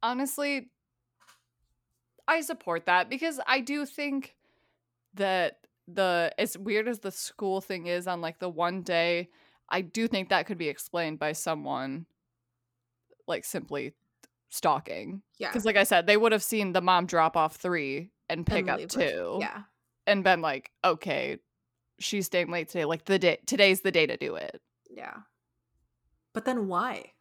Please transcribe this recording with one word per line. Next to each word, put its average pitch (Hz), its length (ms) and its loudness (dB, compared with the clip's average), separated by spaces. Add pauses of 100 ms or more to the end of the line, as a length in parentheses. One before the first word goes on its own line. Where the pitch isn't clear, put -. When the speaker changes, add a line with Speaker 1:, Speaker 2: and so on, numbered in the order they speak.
Speaker 1:
Honestly, 269 680 -2 (1600)
I 330 140 4
support 170 440 -4
that, 180 240 4
because 277 360 -4
I 269 140 2
do 285 260 -4
think 277 500 -6 (800)
that 190 520 0 (220)
the, 175 500 2
as - 200 -2
weird 214 300 -2
as 226 120 -4
the 190 120 -8
school 190 480 -4
thing 185 280 -8
is 175 200 -2
on, 180 140 -4
like, 165 180 -8
the 180 100 -4
one 175 320 -2
day, 170 480 0 (380)
I 185 140 -2
do 226 260 -2
think 190 220 -2
that 180 160 2
could 190 120 -6
be 165 100 -2
explained 156 500 -4
by 151 140 -2
someone, 143 760 -6 (1200)
like, - 180 -6
simply - 500 -8 (560)
stalking. 151 720 -2 (160)
Speaker 2:
Yeah. 220 240 -4
Speaker 1:
'Cause - 40 -6
like 214 100 4
I 196 80 8
said, 175 220 4
they 208 100 8
would 220 160 6
have 214 120 2
seen 202 280 0
the 180 100 4
mom 180 240 4
drop 165 300 4
off 156 200 2
three 160 560 -4 (160)
and 165 180 -2
pick 185 220 2
Speaker 2:
And - 20 0
Speaker 1:
up 147 160 -2
Speaker 2:
leave 185 60 -8
with 170 160 2
Speaker 1:
two. 87 300 -4
Speaker 2:
Yeah. 202 260 -6 (420)
Speaker 1:
And 196 180 4
been 180 180 6
like, 139 300 -4 (120)
"Okay, 151 540 0 (640)
she's 196 260 -2
staying 175 240 0
late 170 180 -4
today. 170 180 -2
Like, 160 200 -2
the 190 140 4
day, 175 260 4
today's 190 360 4
the 190 100 0
day 160 140 4
to - 120 -4
do - 180 -4
it." - 260 -10 (280)
Speaker 2:
Yeah. - 320 -16 (1120)
But 220 120 -8
then 240 200 -2
why? 190 540 -4